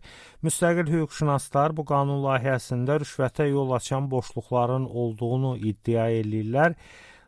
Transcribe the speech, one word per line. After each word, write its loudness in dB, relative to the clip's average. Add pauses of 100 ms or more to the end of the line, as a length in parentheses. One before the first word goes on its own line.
(440)
Müstəqil 2
hüquqşünaslar 0
bu -4
qanun 0
layihəsində 0
rüşvətə -2
yol 0
açan -2
boşluqların -2
olduğunu -2
iddia 0
eləyirlər. 2 (540)